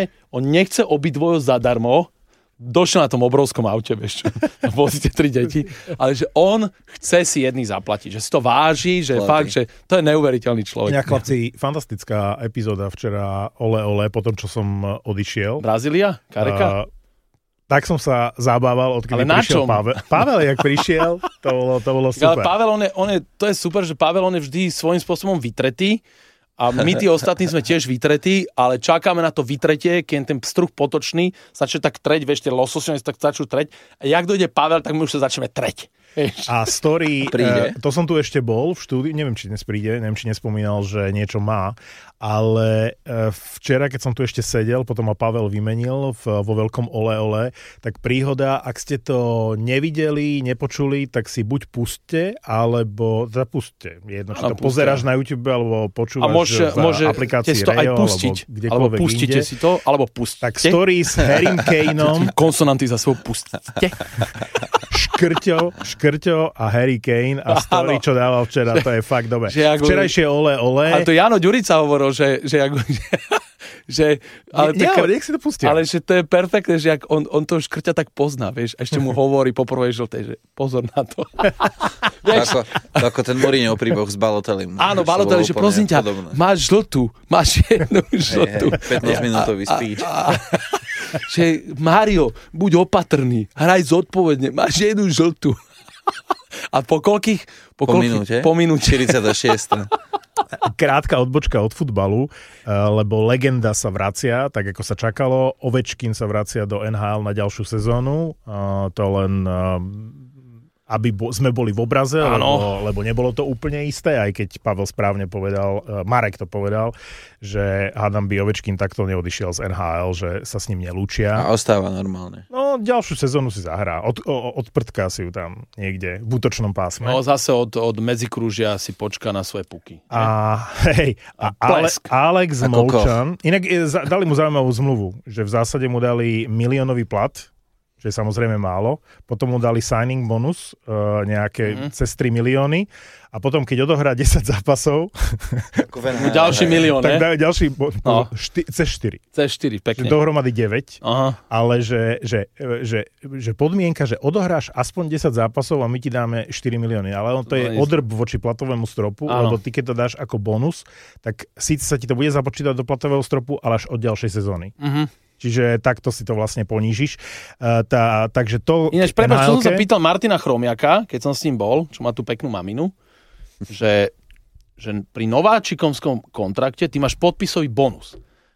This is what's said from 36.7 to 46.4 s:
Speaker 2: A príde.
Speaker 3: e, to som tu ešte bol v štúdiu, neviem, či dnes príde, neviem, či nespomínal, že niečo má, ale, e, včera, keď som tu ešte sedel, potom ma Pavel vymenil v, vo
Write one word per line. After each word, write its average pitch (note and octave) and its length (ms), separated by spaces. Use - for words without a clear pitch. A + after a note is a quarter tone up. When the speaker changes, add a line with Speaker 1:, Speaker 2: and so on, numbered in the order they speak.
Speaker 2:
A C3 80
príde. A#2+ 340
Speaker 3:
e, B2+ 140
to D3 80
som E3 160
tu D#3+ 100
ešte D3 220
bol A#2+ 340
v - 80
štúdiu, C3+ 300
neviem, D3+ 240
či G2+ 160
dnes G#2 160
príde, G#2+ 320
neviem, A2 160
či A2 160
nespomínal, G#2+ 560
že G2 240
niečo G2+ 320
má, G#2 320
ale, A2 800
e, A2+ 340
včera, C#3 320
keď C3 100
som B2 140
tu C3+ 80
ešte B2 180
sedel, A#2+ 460
potom A2+ 200
ma G#2+ 120
Pavel A2+ 300
vymenil A#2 680
v, G#2 220
vo G2+ 180